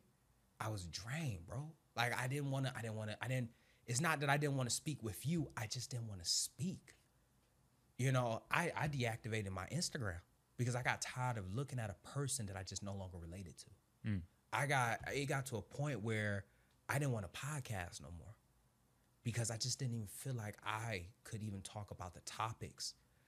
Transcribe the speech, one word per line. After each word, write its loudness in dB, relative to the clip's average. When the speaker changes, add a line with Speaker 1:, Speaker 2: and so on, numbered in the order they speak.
Speaker 1:
I 0
was -2
drained, -2
bro. -6
Like, 2
I 0
didn't 0
wanna, 2
I -4
didn't -2
wanna, -4
I -2
didn't, 2
it's 4
not 4
that 4
I 8
didn't 4
wanna 4
speak 0
with -2
you. 4
I 0
just -4
didn't -4
wanna -6
speak. 0
You 4
know, 4
I, 4
I 2
deactivated 0
my -2
Instagram -2
because 2
I 0
got 2
tired 0
of -2
looking -2
at 0
a -10
person 0
that -6
I -4
just -6
no -4
longer -6
related -8
to. -14
Speaker 2:
Mm. 2
Speaker 1:
I 4
got, 4
it 2
got 2
to -2
a 0
point -2
where 2
I 4
didn't 4
wanna -2
podcast -4
no -12
more -14
because 0
I -2
just -2
didn't 0
even -4
feel -6
like -4
I -2
could -6
even -4
talk -8
about -8
the -14
topics -4